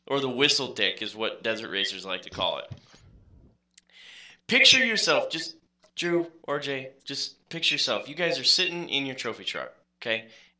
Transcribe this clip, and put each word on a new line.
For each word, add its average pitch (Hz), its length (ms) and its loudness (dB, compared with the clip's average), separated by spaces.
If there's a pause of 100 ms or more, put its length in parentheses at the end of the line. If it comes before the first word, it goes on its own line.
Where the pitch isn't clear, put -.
or 139 140 0
the 131 80 0
Whistle 127 460 2
Dick 98 260 0
is 104 160 -8
what 110 260 -4
desert 110 280 -2
racers 98 340 -4
like 92 180 -6
to 92 80 -16
call 87 280 -4
it. - 120 -12 (1800)
Picture 262 380 6
yourself, 175 460 2
just - 260 -6 (400)
Drew, 170 300 0 (220)
R 143 100 0
J, 135 320 -6 (140)
just - 440 -8
picture 160 260 0
yourself. 123 340 0
You 147 60 -10
guys 165 240 0
are 123 60 -6
sitting 170 440 4
in 139 180 0
your 131 80 -6
trophy 107 300 -6
truck, 65 280 -6 (280)
okay? 110 260 -2 (340)